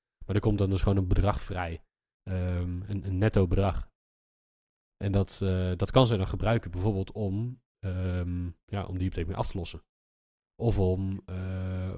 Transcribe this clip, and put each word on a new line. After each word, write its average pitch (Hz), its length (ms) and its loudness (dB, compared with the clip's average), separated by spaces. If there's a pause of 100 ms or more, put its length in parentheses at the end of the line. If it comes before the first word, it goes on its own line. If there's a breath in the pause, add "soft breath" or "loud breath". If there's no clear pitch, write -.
(260)
Maar 98 80 -2
er 104 80 4
komt 104 160 4
dan 98 120 4
dus 95 120 2
gewoon 98 160 4
een 95 100 0
bedrag 92 340 4
vrij. 87 400 -6 (400)
Ehm, 90 580 -2 (100)
een, 98 160 -4
een 92 120 -2
netto 101 280 4
bedrag. 95 420 2 (1160)
En 95 80 0
dat, 98 300 2
eh, 92 340 0
dat 95 140 -2
kan 131 160 8
zij 113 100 2
dan 95 100 2
gebruiken 101 440 0
bijvoorbeeld 95 420 -2
om, 110 480 -4 (180)
ehm, 90 720 -4 (140)
ja, 98 220 -6
om 92 60 -8
die 92 100 -2
hypotheek 90 240 -2
mee 92 100 -6
af - 140 -4
te - 80 -6
lossen. 85 260 -10 (800)
Of 107 160 2
om, 95 480 0
eh, 92 720 -6